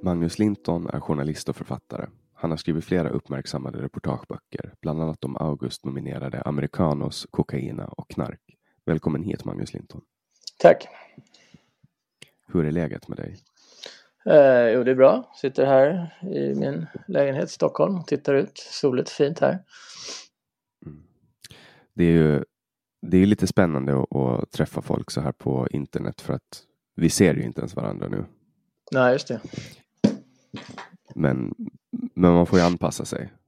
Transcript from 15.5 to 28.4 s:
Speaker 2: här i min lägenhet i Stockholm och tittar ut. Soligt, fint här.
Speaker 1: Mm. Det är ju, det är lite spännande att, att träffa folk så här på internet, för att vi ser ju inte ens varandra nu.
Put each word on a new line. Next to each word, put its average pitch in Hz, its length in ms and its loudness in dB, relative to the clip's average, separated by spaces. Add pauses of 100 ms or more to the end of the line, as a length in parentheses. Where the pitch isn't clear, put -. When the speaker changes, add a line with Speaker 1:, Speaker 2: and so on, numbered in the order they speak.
Speaker 2:
här 147 560 4
i 139 320 -4
min 139 320 -4 (220)
lägenhet 143 400 0
i - 40 -14
Stockholm 165 460 0
och 160 80 -12
tittar 143 280 0
ut. 139 240 0
Soligt, - 520 -2
fint 151 280 -2
här. 160 200 2 (1300)
Speaker 1:
Mm. 76 160 -18 (920)
Det 87 100 2
är 85 80 6
ju, 78 320 4 (580)
det 85 140 0
är 95 100 8
lite 101 200 2
spännande 69 560 2
att, - 140 -4
att 64 340 -2
träffa - 320 -4
folk - 280 -4
så - 100 -4
här 67 120 -4
på 65 380 -4
internet, - 500 -8
för - 140 -6
att - 280 -14 (340)
vi 82 140 2
ser 90 240 6
ju 67 80 -4
inte 60 180 -8
ens - 160 -8
varandra 50 320 -8
nu. 50 160 -6 (680)